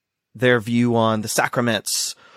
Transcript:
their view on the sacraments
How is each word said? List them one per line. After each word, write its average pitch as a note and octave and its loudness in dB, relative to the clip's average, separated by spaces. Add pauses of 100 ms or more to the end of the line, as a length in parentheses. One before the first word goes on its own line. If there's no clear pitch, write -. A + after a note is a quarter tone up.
(360)
their B2 2
view A#2+ 0
on A2 2
the G#2+ -8
sacraments - -2 (220)